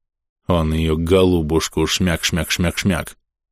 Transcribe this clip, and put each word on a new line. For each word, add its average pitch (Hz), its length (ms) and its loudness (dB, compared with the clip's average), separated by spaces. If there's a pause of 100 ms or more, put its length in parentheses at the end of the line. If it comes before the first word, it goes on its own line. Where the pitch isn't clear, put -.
(460)
он 82 260 0
её 80 240 0
голубушку 82 880 2
шмяк-шмяк-шмяк-шмяк. 85 1300 -2 (360)